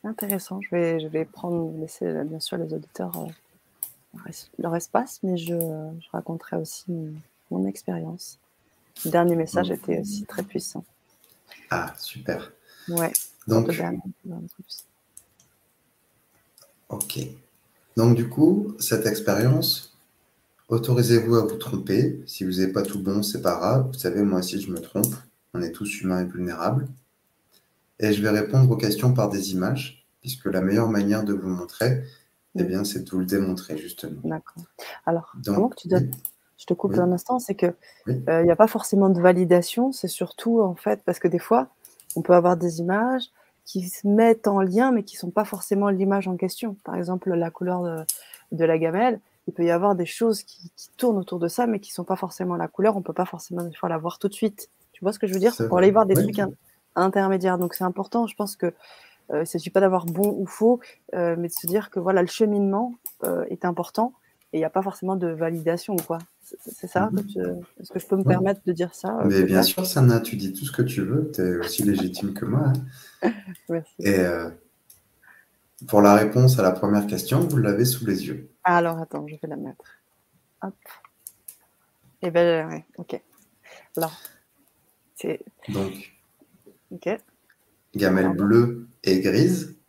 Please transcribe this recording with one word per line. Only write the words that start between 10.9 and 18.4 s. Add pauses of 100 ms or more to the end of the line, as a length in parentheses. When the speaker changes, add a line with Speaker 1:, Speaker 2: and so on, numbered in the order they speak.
Speaker 2:
Ah,
super. (360)
Speaker 1:
Ouais. (360)
Speaker 2:
Donc,
Speaker 1:
Le
dernier, (240)
le
dernier
truc. (2250)
Speaker 2:
ok. (800)
Donc,
du
coup,